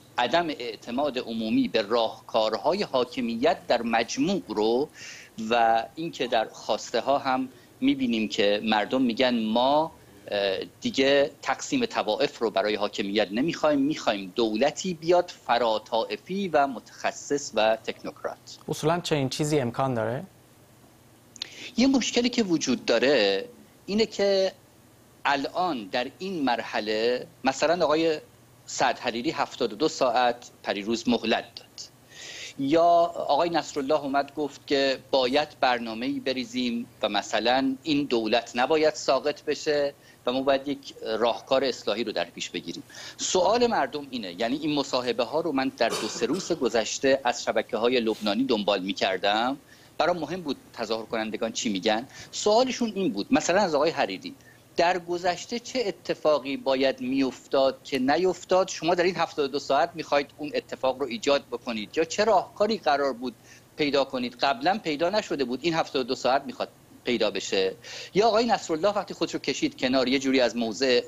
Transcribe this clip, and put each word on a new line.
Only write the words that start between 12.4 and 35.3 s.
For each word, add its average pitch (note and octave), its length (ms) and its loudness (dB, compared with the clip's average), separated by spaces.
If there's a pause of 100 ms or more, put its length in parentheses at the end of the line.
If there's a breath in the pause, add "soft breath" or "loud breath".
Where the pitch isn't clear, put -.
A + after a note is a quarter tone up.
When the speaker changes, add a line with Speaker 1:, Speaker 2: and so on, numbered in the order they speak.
Speaker 1:
برای G#2 240 2
حاکمیت G#2 580 -2
نمی‌خوایم، D3 480 2
می‌خوایم A2+ 560 -2
دولتی A#2+ 580 0
بیاد F3 380 2 (140)
فراطائفی A#2+ 1000 -2
و D3 180 4
متخصص - 880 -6
و A2 220 4
تکنوکرات. - 840 -10 (100)
Speaker 2:
اصولاً D#3+ 320 0
چنین C#3+ 280 0
چیزی D3+ 300 0
امکان C3 360 0
داره؟ A2+ 300 -2 (1500 loud breath)
Speaker 1:
یه A#3+ 100 4
مشکلی B3 420 2
که A#3 140 0
وجود D3 420 0
داره A2+ 600 4 (420)
اینه G#3+ 200 0
که G3 460 2 (720)
الان C#3 600 -2
در B2 220 -4 (120)
این F#3 240 -6
مرحله A2+ 840 -2 (180)
مثلاً D#3 400 2
آقای D#3 360 2 (460)
سعد B2 320 0
حریری A#2+ 320 -4
هفتاد B2 420 -4
و G#2 40 -10
دو D3+ 120 0
ساعت B2 600 0 (120)
پریروز G#2+ 460 -2
مهلت A2+ 360 0 (120)
داد، - 100 -18 (920 loud breath)
یا D3 260 4 (300)
آقای D#3 360 0
نصرالله D3 500 0
اومد C#3 340 -2
گفت C#3+ 320 -6
که C#3 320 2 (120)
باید C3+ 380 2 (120)